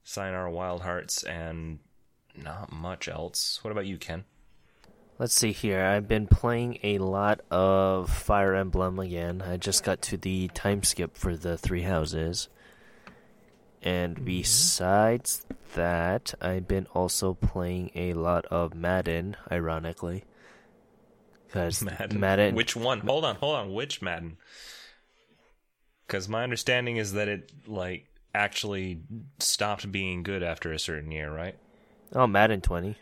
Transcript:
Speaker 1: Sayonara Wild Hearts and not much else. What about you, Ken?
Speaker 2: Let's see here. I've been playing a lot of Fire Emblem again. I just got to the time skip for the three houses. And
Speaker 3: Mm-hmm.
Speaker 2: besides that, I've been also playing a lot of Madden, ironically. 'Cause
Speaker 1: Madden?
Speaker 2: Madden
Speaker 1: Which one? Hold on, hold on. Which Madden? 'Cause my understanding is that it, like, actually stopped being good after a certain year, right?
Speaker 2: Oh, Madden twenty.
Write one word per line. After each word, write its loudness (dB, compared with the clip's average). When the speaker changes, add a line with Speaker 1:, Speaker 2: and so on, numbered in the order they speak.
Speaker 1:
Sayonara -4
Wild -4
Hearts -4
and -6
not -12
much -8
else. -4
What -6
about -2
you, -4
Ken? -8
Speaker 2:
Let's 0
see 4
here. 0
I've 2
been 2
playing 2
a 2
lot 2
of 4
Fire 4
Emblem 0
again. -4
I -4
just 0
got 0
to -4
the -2
time 0
skip -2
for -2
the -4
three -2
houses. 0
And 0
Speaker 3:
Mm-hmm. -8
Speaker 2:
besides 2
that, 2
I've -2
been 0
also 0
playing -2
a -2
lot 2
of 0
Madden, 0
ironically. -4
'Cause -2
Speaker 1:
Madden? -4
Speaker 2:
Madden 6
Speaker 1:
Which 0
one? 0
Hold 2
on, 0
hold 0
on. -4
Which -6
Madden? -6
'Cause -4
my -2
understanding 0
is -2
that 0
it, -6
like, -6
actually -2
stopped 0
being -2
good -2
after -4
a -4
certain -4
year, -6
right? -8
Speaker 2:
Oh, 6
Madden 6
twenty. 0